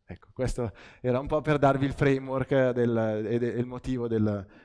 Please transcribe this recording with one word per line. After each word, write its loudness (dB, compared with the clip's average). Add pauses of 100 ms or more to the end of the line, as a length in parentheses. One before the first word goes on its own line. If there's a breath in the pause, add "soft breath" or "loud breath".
Ecco, -18
questo -4 (280 loud breath)
era 0
un -8
po' 0
per 0
darvi 4
il -2
framework 2
del, 0
e 0
de-, 0
il -2
motivo -4
del, 0 (200 loud breath)